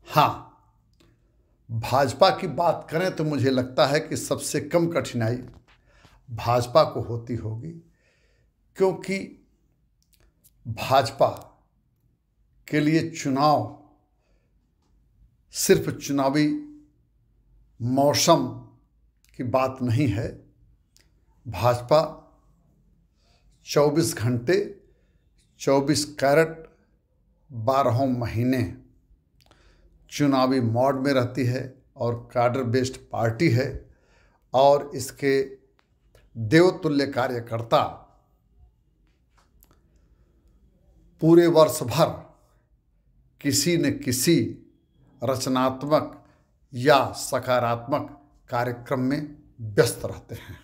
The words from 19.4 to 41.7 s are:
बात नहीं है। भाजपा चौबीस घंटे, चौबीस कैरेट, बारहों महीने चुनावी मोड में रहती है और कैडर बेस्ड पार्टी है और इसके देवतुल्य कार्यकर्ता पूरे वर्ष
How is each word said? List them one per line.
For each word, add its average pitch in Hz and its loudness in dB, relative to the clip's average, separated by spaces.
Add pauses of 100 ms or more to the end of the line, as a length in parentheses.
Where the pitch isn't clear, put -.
बात 127 -2
नहीं 123 0
है। 110 -4 (1160)
भाजपा 120 0 (1600)
चौबीस 143 0
घंटे, 127 -2 (760)
चौबीस 139 0 (140)
कैरेट, 147 2 (840)
बारहों 131 2
महीने 120 -2 (1500)
चुनावी 135 2
मोड 127 0
में 139 0
रहती 120 0
है - -6 (140)
और 120 -6
कैडर 120 0
बेस्ड 120 -2 (140)
पार्टी 113 0
है 123 0 (840)
और 139 4
इसके 135 -2 (720)
देवतुल्य 151 2
कार्यकर्ता 120 -2 (3500)
पूरे 170 8
वर्ष 156 6